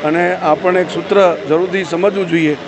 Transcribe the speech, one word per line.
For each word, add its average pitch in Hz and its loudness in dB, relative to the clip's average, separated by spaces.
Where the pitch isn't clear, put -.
અને 175 0
આપણે 180 0
એક 180 -2
સૂત્ર 175 2
જરૂરથી 180 0
સમજવું 190 -2
જોઈએ 156 0